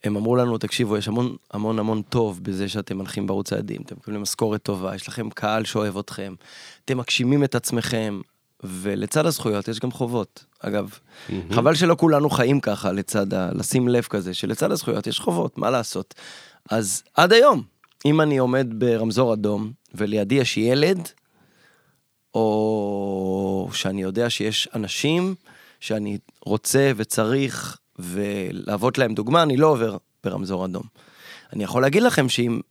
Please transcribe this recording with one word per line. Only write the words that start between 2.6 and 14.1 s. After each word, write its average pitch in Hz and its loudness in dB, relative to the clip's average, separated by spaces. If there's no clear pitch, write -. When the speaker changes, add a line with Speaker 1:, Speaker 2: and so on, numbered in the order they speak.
Speaker 1:
שאתם 95 -6
מנחים 95 -6
בערוץ 98 -2
הילדים, 104 -6
אתם - -16
מקבלים 104 -10
משכורת 104 -2
טובה, 95 -4
יש 95 -12
לכם 110 -8
קהל 107 -2
שאוהב 104 -2
אתכם, 98 -10
אתם 131 -2
מגשימים 127 2
את 131 0
עצמכם, 113 -2
ולצד 101 -2
הזכויות 110 -2
יש 113 -6
גם 127 -4
חובות." 120 -6
אגב, 101 -4
Speaker 2:
Mhm. - -4
Speaker 1:
חבל 127 4
שלא 170 4
כולנו 151 4
חיים 135 4
ככה, 101 -2
לצד 98 -2
ה-, 92 -2
לשים 120 2
לב 120 4
כזה, 92 -4